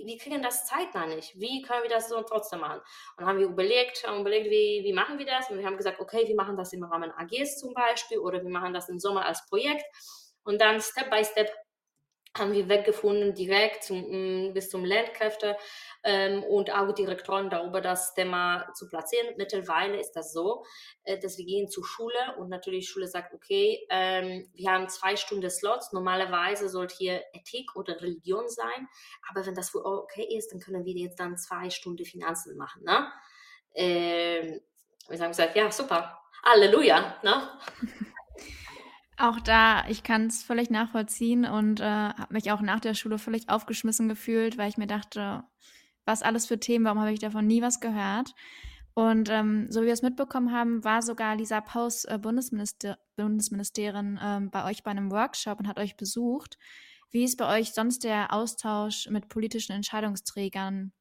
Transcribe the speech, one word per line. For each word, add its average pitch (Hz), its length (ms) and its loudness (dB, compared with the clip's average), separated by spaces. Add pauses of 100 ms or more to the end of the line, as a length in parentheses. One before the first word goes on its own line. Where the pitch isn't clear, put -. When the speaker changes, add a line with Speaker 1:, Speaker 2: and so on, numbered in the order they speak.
Speaker 1:
wir 226 120 -10
kriegen 285 260 -6
das 240 240 -2
zeitnah 269 400 -2
nicht. 160 320 -10
Wie 254 240 -4
können 240 200 -2
wir 226 60 -2
das 226 200 0
so 226 120 -2
trotzdem 214 380 -4
machen?" 151 200 -6
Und - 60 -18 (340)
dann 180 80 -4
haben 196 120 2
wir 196 80 4
überlegt, 220 580 2
haben 208 160 -4
überlegt, 208 280 2
wie, 208 340 4
wie 196 100 0
machen 220 240 0
wir 277 80 -8
das? 254 240 -2
Und 202 80 -6
wir 202 80 -4
haben 190 120 -4
gesagt, 196 220 -2
"Okay, 220 280 0
wir 214 80 0
machen 196 220 -2
das 185 160 -6
im 180 100 -8
Rahmen 165 280 -4
A 165 140 -10
Gs 262 340 -4
zum 247 140 -10
Beispiel 233 460 0
oder 180 240 -2
wir 180 80 -8
machen 180 220 -4
das 175 160 -6
im 180 100 -6
Sommer 196 260 0
als - 220 -4
Projekt." 294 360 0 (600)
Und 208 180 2
dann 220 200 6
Step - 280 -4
by 214 160 4
Step 214 260 0 (840)
haben 202 160 0
wir 196 160 2
Weg 208 160 4
gefunden, 208 480 4
direkt 196 500 2
zum, 185 680 -2
mm, 190 40 -6
bis 190 160 -4
zum 185 160 -4
Lehrkräfte, 214 720 0 (460)
ähm, 196 400 2
und 202 280 2
auch 202 220 2
Direktoren 190 560 -2
darüber 180 320 -2
das 180 320 -2
Thema 180 640 0
zu 180 120 -14
platzieren. 233 500 -2
Mittlerweile 196 640 -2
ist - 120 -8
das - 220 -10
so, 185 300 -2 (400)
äh, 190 160 -4
dass 180 180 -8
wir 180 80 -10
gehen 196 240 -2
zur 175 160 -8
Schule 240 520 -4
und 180 120 -10
natürlich 185 400 -8
Schule 190 180 -6
sagt, 180 260 -8
"Okay, 202 560 0
ähm, 185 640 0
wir 185 180 0
haben 185 180 2
zwei 190 260 -2
Stunden 196 340 -4
Slots, - 440 -2
normalerweise 185 760 0
sollte 180 260 -6
hier 185 280 -2 (100)
Ethik 247 420 -12
oder 180 260 -8
Religion 175 480 -2
sein, 240 380 -6 (420)
aber 190 160 -4
wenn 190 100 -6
das 185 160 -8
für - 140 -4
euch 196 180 -2
okay - 240 -8 (100)
ist, 214 140 -8
dann 185 80 -12
können 180 260 -8
wir 185 80 -4
jetzt 175 260 -6
dann 175 180 -6
zwei 180 320 -8
Stunden 175 360 -8
Finanzen 165 520 -8
machen", - 260 -14
ne? - 280 2 (640)
Ähm, 170 840 0 (480)
wir 160 100 -8
haben 170 100 0
gesagt, 214 260 4
"Ja, 208 160 6
super, - 500 -2 (220)
Halleluja", 202 800 10
ne? 226 360 2 (220)
Speaker 2:
<laughs> - 360 -8 (1000)
Auch 233 220 4
da, 220 480 6
ich 214 160 -4
kann's 226 400 2
völlig 240 260 0
nachvollziehen 233 760 2
und, 214 340 2
äh, - 60 -4
hab 208 460 -2
mich 208 200 0
auch 208 100 0
nach 208 180 2
der 220 140 0
Schule 214 240 -2
völlig 226 320 -4
aufgeschmissen 220 600 0
gefühlt, 226 480 0
weil 208 120 -2
ich 214 80 -8
mir 214 100 -2
dachte, 208 560 -6 (600)
"Was 214 160 0
alles 226 240 2
für 233 140 -2
Themen, 233 260 2
warum 214 140 2
habe 214 140 2
ich 214 60 -2
davon 214 280 0
nie 226 160 6
was 240 160 0
gehört?" 214 540 -2 (600)
Und, 220 360 4
ähm, 214 420 2
so 226 100 2
wie 226 60 4
wir 233 60 6
es 233 100 -2
mitbekommen 254 480 2
haben, 233 320 2
war 220 180 4
sogar 226 340 -2
Lisa 214 260 0
Paus, 233 440 -2
äh, 214 160 -2
Bundesminister-, 220 760 -2 (180)
Bundesministerin, 208 1040 -2
ähm, 202 300 -2
bei 196 140 -2
euch 202 180 -6
bei 214 80 -4
einem 196 200 -2
Workshop 214 480 -2
und 202 80 -4
hat 208 120 -4
euch 202 180 -6
besucht. 240 600 -4 (540)
Wie 240 120 2
ist 254 140 0
bei 220 220 2
euch 226 140 -2
sonst 240 300 0
der 214 300 0
Austausch 214 760 -2
mit 208 200 -4
politischen 220 440 -4
Entscheidungsträgern, 196 1300 -4